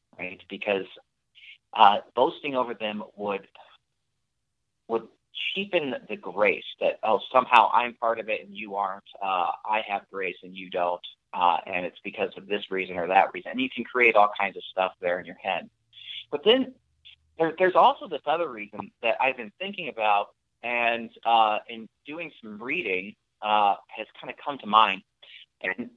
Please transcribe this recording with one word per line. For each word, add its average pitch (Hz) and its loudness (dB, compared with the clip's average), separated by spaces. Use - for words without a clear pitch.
right? 90 -12
Because, 98 -2
uh, 104 10
boasting 143 0
over 120 -2
them 107 -6
would, 101 -4
would 113 -4
cheapen 190 -2
the 104 -8
grace 98 2
that, 92 0
"Oh, 107 2
somehow 120 6
I'm 120 -2
part 113 0
of 104 -10
it 98 -6
and 101 -20
you 101 -10
aren't. 98 -6
Uh, 92 0
I - 0
have 101 -6
grace 95 -6
and 92 -18
you 92 -14
don't. 87 -2
Uh, 85 4
and 90 -4
it's - -12
because 101 -6
of 95 -18
this 101 -4
reason 90 -6
or 85 -4
that 92 6
reason." 90 -10
And 120 -6
you 127 -4
can 117 -10
create 120 4
all 104 6
kinds 92 -6
of 87 -14
stuff 92 -2
there 90 -2
in 87 -12
your 85 -18
head. 87 -6
But 147 -6
then 247 4
there, 160 0
there's 185 2
also 247 6
this 151 -10
other 156 -2
reason 104 -12
that 113 0
I've 131 0
been 110 -12
thinking 180 -10
about 107 2
and, 117 -2
uh, 110 4
in 113 -14
doing 156 -12
some 107 -14
reading, 107 -6
uh, 104 2
has 110 -14
kinda 156 -12
come 143 -8
to - -12
mind. 104 4
And, 117 -6